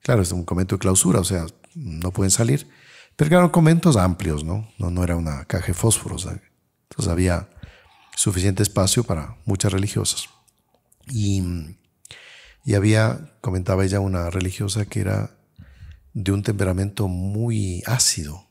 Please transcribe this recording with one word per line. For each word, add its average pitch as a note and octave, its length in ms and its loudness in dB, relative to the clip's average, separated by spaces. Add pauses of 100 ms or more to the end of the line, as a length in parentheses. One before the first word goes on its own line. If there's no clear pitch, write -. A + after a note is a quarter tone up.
Claro, A#2 200 2
es F2 100 0
un F2+ 140 -4
convento F2+ 300 -2
de F#2+ 40 -4
clausura, F#2+ 400 2
o F#2 40 0
sea, F2 220 -2 (300)
no F2+ 360 -6
pueden F#2+ 200 0
salir. A#2+ 360 0 (480)
Pero D3+ 220 4
eran F3+ 120 6
conventos E3 480 6
amplios, E2+ 480 2
¿no? G#2+ 320 -4
No, F#2 140 -2
no F2+ 120 0
era F2 140 0
una D#2 280 -4
caja F#2 220 -4
de F#2+ 60 -2
fósforos, - 500 0
¿sabe? - 180 -10 (480)
Entonces - 220 -4
había F2 380 0 (680)
suficiente F#2+ 480 0
espacio G2+ 400 2
para D#2 420 -6
muchas G2 280 0
religiosas. G2 520 -2 (840)
Y, G2+ 340 -2 (1200)
y A2 120 0
había, A2 680 2
comentaba F#2 440 0
ella, F#2+ 140 0
una F#2 300 -2
religiosa F#2+ 560 -4
que G#2 160 -6
era G2+ 340 -2 (760)
de G2 180 -2
un G2+ 120 0
temperamento G2 640 -2
muy G2 800 -4
ácido F2+ 640 -2